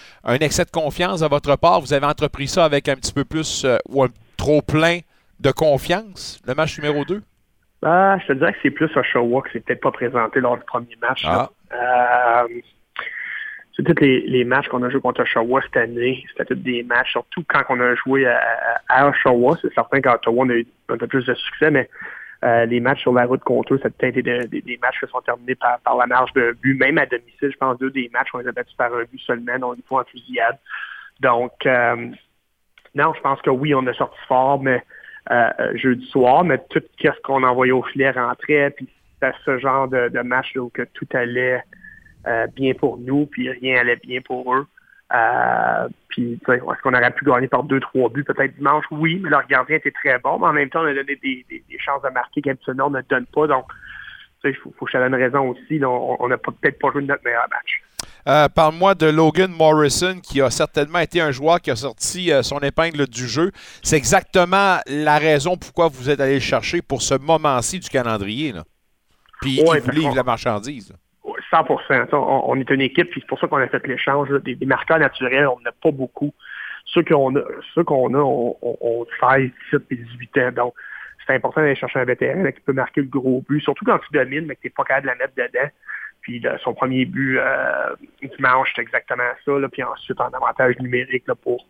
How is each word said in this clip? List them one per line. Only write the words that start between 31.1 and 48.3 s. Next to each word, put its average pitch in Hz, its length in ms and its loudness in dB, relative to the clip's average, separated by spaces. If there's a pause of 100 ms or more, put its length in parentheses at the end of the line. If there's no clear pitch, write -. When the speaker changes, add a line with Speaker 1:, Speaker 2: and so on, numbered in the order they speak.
Speaker 2:
Donc, 123 320 2 (120)
euh, 120 420 2 (840)
non, 147 220 2
je - 60 -12
pense 135 200 -2
que - 80 0
oui, 139 240 2
on 131 140 2
a 120 60 -2
sorti - 240 -4 (100)
fort, 135 340 2
mais, 127 220 0 (480)
euh, 120 200 4 (240)
jeudi 127 320 0
soir, 135 360 6
mais 139 160 2 (100)
tout 156 120 -2 (180)
ce - 240 0
qu'on 135 200 0
envoyait 127 280 4
au 127 120 2
filet 139 260 0
rentrait, 131 640 0
puis - 160 -16 (260)
c'était 131 220 -2 (100)
ce 131 140 0
genre 135 280 0
de, 127 220 0
de 123 120 -4
match 127 340 -2
là, 131 60 -4
où 120 80 -8
que - 120 -8 (120)
tout - 200 -12
allait, 123 480 -2 (640)
euh, 113 220 -2
bien 131 260 -2
pour 123 240 -2
nous, 139 300 -2
puis 127 240 -6
rien 127 280 0
allait 120 220 0
bien 127 200 -8
pour 127 340 -4
eux. 139 100 0 (480)
Euh, 120 720 0 (200)
puis, 120 360 -6
tu 131 80 -2
sais, 123 60 4
est-ce - 240 -6
qu'on 131 120 0
aurait 120 180 2
pu - 140 -8
gagner 131 220 2
par 127 160 0
deux, 135 160 0
trois 127 300 0
buts 143 140 -4
peut-être 139 320 -2